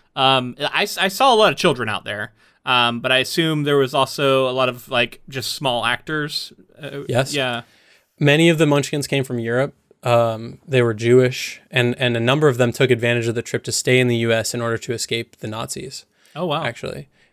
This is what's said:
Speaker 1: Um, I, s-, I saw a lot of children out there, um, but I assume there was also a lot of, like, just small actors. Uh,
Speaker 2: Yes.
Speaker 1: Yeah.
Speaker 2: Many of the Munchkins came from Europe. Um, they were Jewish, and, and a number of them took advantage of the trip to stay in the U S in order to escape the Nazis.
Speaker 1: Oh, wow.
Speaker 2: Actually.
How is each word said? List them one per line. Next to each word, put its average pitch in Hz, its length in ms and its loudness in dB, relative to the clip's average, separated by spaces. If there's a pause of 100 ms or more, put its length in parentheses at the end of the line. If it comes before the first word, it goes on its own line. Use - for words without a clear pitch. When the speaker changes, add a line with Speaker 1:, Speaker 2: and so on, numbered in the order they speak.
(160)
Speaker 1:
Um, 131 440 2
I, 147 240 -2
s-, 202 140 -8
I 180 120 0
saw 262 240 4
a - 20 2
lot 214 160 4
of 135 80 -4
children 123 280 0
out 104 160 -6
there, 104 300 -8 (320)
um, 120 340 2
but 127 120 -2
I 131 80 4
assume 156 440 0
there 143 140 2
was 135 160 2
also 135 560 2
a 123 40 -6
lot 127 160 0
of, 123 200 -10
like, 123 400 -2
just 131 240 -8
small 120 320 -2
actors. 147 640 -4 (300)
Uh, 139 260 -12
Speaker 2:
Yes. 135 280 -2
Speaker 1:
Yeah. 127 260 -4 (580)
Speaker 2:
Many 151 300 4
of 165 80 2
the 160 80 4
Munchkins 143 400 0
came 139 180 -2
from 127 160 -8
Europe. 120 360 -2 (260)
Um, 117 640 0
they 131 140 2
were 117 140 2
Jewish, 123 720 2
and, 120 300 0
and 120 180 0
a 117 40 -2
number 143 260 4
of 127 100 2
them 120 140 2
took 131 180 2
advantage 120 380 0
of 117 80 -2
the 117 80 -4
trip - 220 -6
to 117 60 -6
stay 127 280 2
in 127 80 4
the 120 100 2
U 113 140 2
S 113 240 -2
in 120 60 -4
order 117 180 -2
to - 140 -8
escape 113 440 -6
the - 100 -12
Nazis. 117 580 -10 (300)
Speaker 1:
Oh, 170 120 -6
wow. 156 160 -4
Speaker 2:
Actually. - 440 -8 (260)